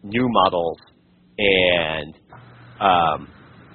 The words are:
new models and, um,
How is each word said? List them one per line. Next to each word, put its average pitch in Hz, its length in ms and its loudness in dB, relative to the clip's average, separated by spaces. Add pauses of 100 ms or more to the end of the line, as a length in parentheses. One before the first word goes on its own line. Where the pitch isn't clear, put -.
new 117 260 -2
models 90 480 0 (580)
and, 87 760 0 (680)
um, 82 480 0 (460)